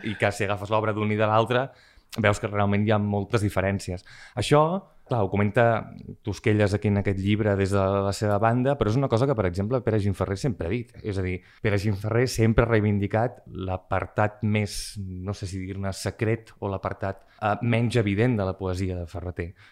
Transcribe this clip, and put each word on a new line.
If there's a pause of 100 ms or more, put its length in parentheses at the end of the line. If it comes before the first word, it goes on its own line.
I
que
si
agafes
l'obra
d'un
i
de
l'altre, (480)
veus
que
realment
hi
ha
moltes
diferències. (320)
Això (420)
clar,
ho
comenta (320)
Tosquelles
aquí
en
aquest
llibre
des
de (240)
la
seva
banda,
però
és
una
cosa
que,
per
exemple,
Pere
Gimferrer
sempre
ha
dit. (100)
És
a
dir, (200)
Pere
Gimferrer
sempre
ha
reivindicat (100)
l'apartat
més,
no
sé
si
dir-ne
secret,
o
l'apartat, (220)
eh, (100)
menys
evident
de
la
poesia
de
Ferreter, (220)